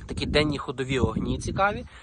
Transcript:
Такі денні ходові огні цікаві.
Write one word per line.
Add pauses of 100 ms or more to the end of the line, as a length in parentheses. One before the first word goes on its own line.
Такі
денні
ходові
огні
цікаві. (160)